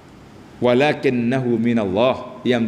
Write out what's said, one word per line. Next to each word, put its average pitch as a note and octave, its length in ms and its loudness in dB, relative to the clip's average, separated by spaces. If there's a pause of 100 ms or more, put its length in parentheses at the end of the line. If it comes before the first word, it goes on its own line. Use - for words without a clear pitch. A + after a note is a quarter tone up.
(640)
walakinnahu B2 1000 0
minallah, A2+ 840 -2
yang A#2+ 220 0